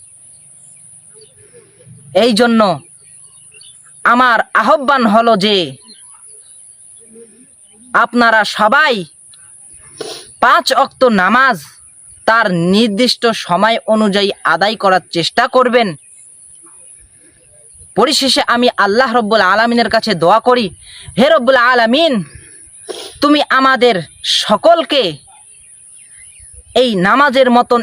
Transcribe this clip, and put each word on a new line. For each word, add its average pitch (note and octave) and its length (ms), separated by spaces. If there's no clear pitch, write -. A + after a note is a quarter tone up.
এই A3+ 180
জন্য A3+ 280
আমার A#3+ 340
আহ্বান C4 540
হলো A3+ 300
যে G3+ 180
আপনারা A#3 480
সবাই C4+ 360
পাঁচ C#4+ 320
ওয়াক্ত B3 300
নামাজ A#3 360
তার A3+ 200
নির্দিষ্ট A3 520
সময় G#3+ 380
অনুযায়ী G#3 420
আদায় F3+ 320
করার F#3 340
চেষ্টা E3+ 360
করবেন। B3 400
পরিশেষে C4+ 520
আমি A#3+ 200
আল্লাহ G#3+ 340
রব্বুল A3 320
আলামিনের A3 460
কাছে A3 260
দোয়া E3+ 240
করি, B3 260
হে B3 140
রব্বুল C4+ 380
আলামিন, B3+ 460
তুমি D4 200
আমাদের B3+ 460
সকলকে C#4 680
এই B3 140
নামাজের B3+ 440
মতন A#3+ 320